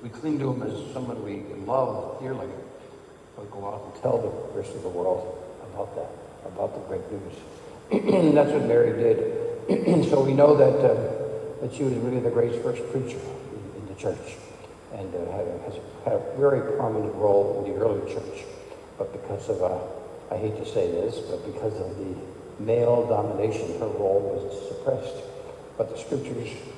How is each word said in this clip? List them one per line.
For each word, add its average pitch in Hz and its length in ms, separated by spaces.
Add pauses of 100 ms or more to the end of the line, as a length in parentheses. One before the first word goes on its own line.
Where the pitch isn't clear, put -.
We 120 60
cling 151 300
to 135 120
him 120 120
as - 100 (200)
someone 120 300
we 101 200 (220)
love - 540
dearly. 127 300 (880)
But 104 140
go 101 160
out 101 260
and - 80
tell 120 160
the - 420
rest - 160
of - 80
the 92 60
world 90 480 (340)
about 101 240
that, - 140 (360)
about 95 280
the - 160
great 95 220
news. - 240 (560)
<clears throat> 202 220
And 160 220
that's 147 160
what 147 140
Mary 117 320
did. - 1080
<clears throat> - 40
So 139 140
we 135 100
know 143 240
that, 127 260
uh, - 760
that 151 120
she 147 100
was 131 100
really 123 260
the 120 120
great 117 320
first - 180 (100)
preacher - 280
in, - 600
in - 60
the 95 80
church, - 400 (580)
and, 95 220
uh, 87 160
had, 95 160 (180)
has - 100 (280)
had 117 100
a 98 100 (140)
very 135 400
prominent 107 380
role 101 480
in 101 80
the 101 80
early 107 320
church. - 320 (540)
But 98 160
because - 360
of, 92 120
uh, 90 160 (560)
I 92 40
hate 107 200
to - 80
say 92 260
this, 92 280 (100)
but - 160
because 107 340
of 92 180
the 95 180 (440)
male 117 480
domination, 104 600 (120)
her 110 80
role 101 320 (140)
was - 340
suppressed. - 560 (540)
But 110 140
the - 60
scriptures 123 520 (280)